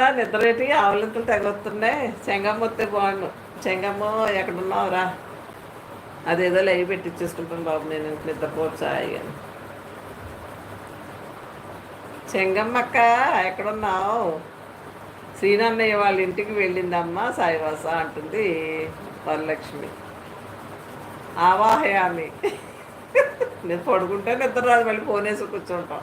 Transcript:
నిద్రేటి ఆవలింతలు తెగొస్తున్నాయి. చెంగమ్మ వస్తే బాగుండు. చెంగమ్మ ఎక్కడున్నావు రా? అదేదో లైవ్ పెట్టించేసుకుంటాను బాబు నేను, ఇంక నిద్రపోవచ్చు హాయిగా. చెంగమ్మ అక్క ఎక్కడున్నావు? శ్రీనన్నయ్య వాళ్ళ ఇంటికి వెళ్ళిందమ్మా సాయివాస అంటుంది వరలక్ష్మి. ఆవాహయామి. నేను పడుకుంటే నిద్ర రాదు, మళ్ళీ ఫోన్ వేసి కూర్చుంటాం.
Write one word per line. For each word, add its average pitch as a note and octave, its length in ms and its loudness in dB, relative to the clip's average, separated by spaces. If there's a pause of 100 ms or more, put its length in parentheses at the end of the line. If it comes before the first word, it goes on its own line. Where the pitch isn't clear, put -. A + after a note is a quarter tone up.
(140)
నిద్రేటి A#3 580 4
ఆవలింతలు G#3+ 500 4
తెగొస్తున్నాయి. G#3+ 920 0 (160)
చెంగమ్మ G#3 340 0
వస్తే A3 220 0
బాగుండు. D3+ 440 0 (380)
చెంగమ్మ G3+ 600 0
ఎక్కడున్నావు F#3+ 640 0
రా? F#3 260 0 (1080)
అదేదో F3+ 360 4
లైవ్ F3+ 260 4
పెట్టించేసుకుంటాను E3+ 760 -4
బాబు D#3 240 -2
నేను, D#3 160 -4
ఇంక D#3 220 -6
నిద్రపోవచ్చు D3+ 600 -2
హాయిగా. C3 340 -2 (3250)
చెంగమ్మ G#3 420 2
అక్క A#3+ 180 0 (500)
ఎక్కడున్నావు? G3 960 0 (960)
శ్రీనన్నయ్య A3 560 4
వాళ్ళ G3 260 4
ఇంటికి F#3+ 320 0
వెళ్ళిందమ్మా F3+ 800 0
సాయివాస D#3 560 0
అంటుంది D#3+ 580 -2 (800)
వరలక్ష్మి. D#3 640 -4 (1500)
ఆవాహయామి. F#3+ 960 6 (1300)
నేను E3+ 180 -2
పడుకుంటే F#3+ 520 2
నిద్ర B3+ 300 2
రాదు, A#3+ 200 8
మళ్ళీ G#3+ 200 0
ఫోన్ G3+ 200 2
వేసి G#3 200 -2
కూర్చుంటాం. F3 580 -6